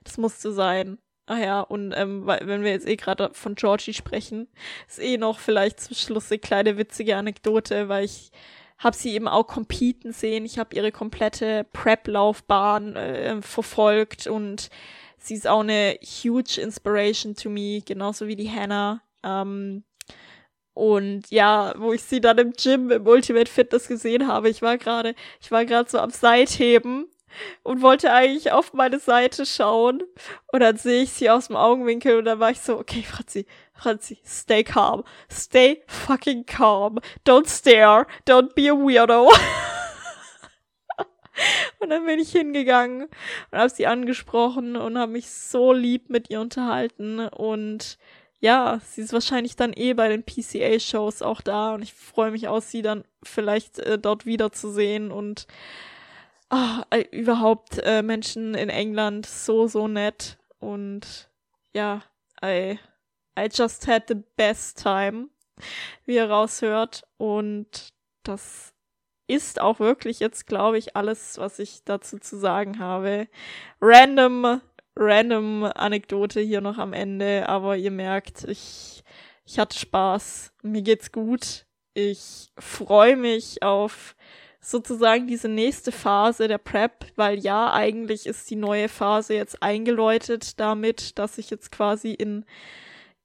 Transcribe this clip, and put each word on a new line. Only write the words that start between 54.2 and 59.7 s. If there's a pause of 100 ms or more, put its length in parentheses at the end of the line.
wiederzusehen
und, (1000)
ah,
äh,
überhaupt,
äh,
Menschen
in
England
so,
so